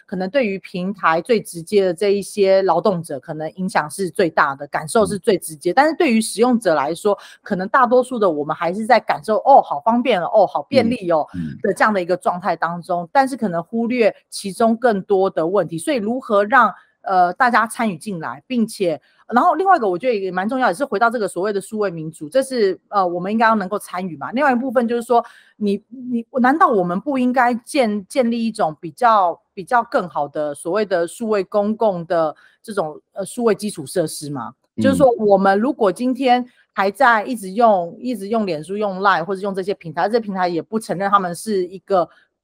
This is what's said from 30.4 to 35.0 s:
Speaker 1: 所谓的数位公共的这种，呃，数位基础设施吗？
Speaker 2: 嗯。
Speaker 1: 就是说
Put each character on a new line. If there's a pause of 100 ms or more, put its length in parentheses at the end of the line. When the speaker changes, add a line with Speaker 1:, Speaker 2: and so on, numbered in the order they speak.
Speaker 1:
所
谓
的
数
位
公
共
的 (260)
这
种， (140)
呃，
数
位
基
础
设
施
吗？ (220)
Speaker 2:
嗯。
Speaker 1:
就
是
说